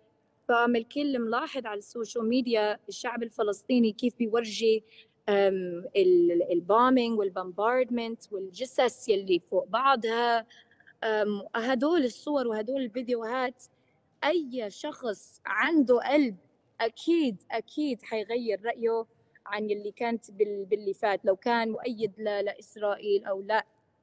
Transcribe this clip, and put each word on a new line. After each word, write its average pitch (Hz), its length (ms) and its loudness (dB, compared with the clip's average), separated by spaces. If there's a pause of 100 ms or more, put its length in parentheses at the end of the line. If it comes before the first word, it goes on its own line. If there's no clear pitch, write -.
(480)
فالكل 240 720 0
ملاحظ 240 460 -4
على 208 120 -8
السوشيال 220 520 -6
ميديا 233 500 0 (100)
الشعب 240 340 -6
الفلسطيني 226 680 2
كيف 240 260 -4
بيورجي، 220 680 0 (460)
أم، 190 560 2 (100)
ال-، 175 560 6
البومينج 233 680 4
والبومباردمنت 226 1120 -2
والجثث 196 760 -2
يلي 190 300 2
فوق 180 280 -2
بعضها. 233 800 2 (580)
أم، 208 400 0 (120)
هدول 262 500 2
الصور 262 420 -2
وهدول 220 340 -4
الفيديوهات، 240 840 -4 (600)
أي 262 460 -2
شخص - 760 -10
عنده 247 540 4
قلب 247 380 2 (440)
أكيد، 254 680 0
أكيد 254 520 -4
حيغير 220 640 -4
رأيه 226 400 -2 (400)
عن 208 240 -4
يلي 208 220 -4
كانت 233 400 -4
بال-، 202 340 -2
باللي 202 280 -2
فات، 196 320 -2
لو 196 100 4
كان 233 340 0
مؤيد 220 480 -6
ل-، 220 60 -10 (220)
لإسرائيل 202 800 -4
أو 196 160 -4
لا، 208 240 -2 (380)